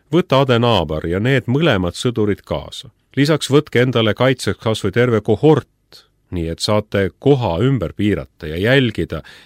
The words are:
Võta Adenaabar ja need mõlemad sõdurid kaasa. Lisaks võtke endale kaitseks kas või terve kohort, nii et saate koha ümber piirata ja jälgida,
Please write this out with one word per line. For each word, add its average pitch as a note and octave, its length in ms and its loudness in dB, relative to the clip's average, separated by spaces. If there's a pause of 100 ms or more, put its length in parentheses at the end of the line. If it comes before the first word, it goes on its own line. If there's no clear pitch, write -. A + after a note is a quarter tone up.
(120)
Võta D3 280 2
Adenaabar A#2 640 2
ja F2 140 -2
need C3 260 0
mõlemad A#2 460 0
sõdurid G#2+ 520 -2
kaasa. - 440 -10 (280)
Lisaks C#3+ 340 0
võtke C3+ 320 2
endale A#2 320 2
kaitseks B2+ 460 -2
kas A2 240 -4
või F#2+ 80 -2
terve A#2+ 280 2
kohort, C3 480 0 (640)
nii E2+ 180 -4
et E2 100 -8
saate G#2 600 -2
koha A#2+ 420 0
ümber A#2 320 0
piirata F2 540 -4
ja D2+ 100 -8
jälgida, G#2 680 0 (220)